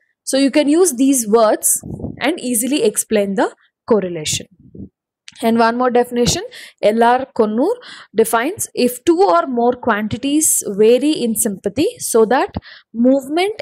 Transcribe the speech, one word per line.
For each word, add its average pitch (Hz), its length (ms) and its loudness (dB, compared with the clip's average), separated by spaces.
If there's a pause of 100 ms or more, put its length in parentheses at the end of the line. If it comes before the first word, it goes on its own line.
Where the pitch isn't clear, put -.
(240)
So - 140 -4
you 277 120 2
can 294 180 2
use 320 280 2
these 262 320 0
words 220 580 2 (340)
and 330 200 -2
easily 247 440 -2
explain 202 520 -2
the 320 180 -2 (340)
correlation. 175 600 -4 (920)
And 226 180 0
one 233 180 2
more 254 120 0
definition, 240 540 0 (380)
L 226 220 2
R 254 240 2 (100)
Konnur 233 360 0 (420)
defines, 233 580 -2
"If 247 300 -2
two 339 180 2
or 339 260 4
more 240 260 0
quantities 247 920 -2
vary 233 460 4
in 233 240 -4
sympathy 214 520 -4 (120)
so - 280 2
that 294 280 -2 (380)
movement 277 680 0